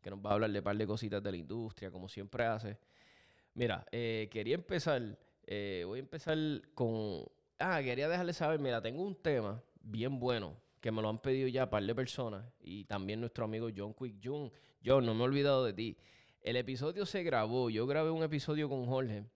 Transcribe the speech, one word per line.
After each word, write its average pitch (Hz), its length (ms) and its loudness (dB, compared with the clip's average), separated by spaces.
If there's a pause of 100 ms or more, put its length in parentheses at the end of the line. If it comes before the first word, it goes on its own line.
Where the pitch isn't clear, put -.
que 90 100 -10
nos 98 100 -10
va 101 100 -2
a 104 40 6
hablar 107 180 4
de 101 60 0
un 98 60 -4
par 101 120 0
de 107 100 0
cositas 104 360 -2
de 104 100 -4
la 92 40 -4
industria, 104 540 -8
como 92 180 -12
siempre 101 360 -4
hace. 110 340 -2 (760)
Mira, 117 360 0
eh, 113 400 -2
quería 110 240 0
empezar, 143 640 -2 (260)
eh, 101 420 -4
voy 107 120 -6
a 135 40 -8
empezar 156 340 -2 (380)
con... 110 500 0 (340)
Ah, 170 240 2
quería 131 260 0
dejarles 175 280 0
saber, 156 240 2
mira, 123 200 2
tengo 120 220 -4
un 196 140 -4
tema 117 440 0 (200)
bien 117 400 -2
bueno, 113 360 0 (240)
que 113 120 0
me 110 80 0
lo 107 80 2
han 110 100 0
pedido 131 300 2
ya 127 160 2
un 120 60 -4
par 107 120 2
de 104 120 0
personas, 113 500 -4 (160)
y 98 240 -10
también 101 340 -4
nuestro 117 280 -2
amigo 110 280 -2
John 101 200 -6
Quick 120 280 -8
Jun. 131 300 -6 (320)
John, 131 220 8
no 113 80 4
me 113 60 2
he 123 40 4
olvidado 139 400 6
de 110 80 2
ti. 107 240 -4 (460)
El 120 140 0
episodio 135 500 -2
se 190 160 -2
grabó, 120 480 2
yo 113 160 2
grabé 156 240 2
un 160 120 0
episodio 151 460 0
con 131 160 -2
Jorge 120 400 0 (120)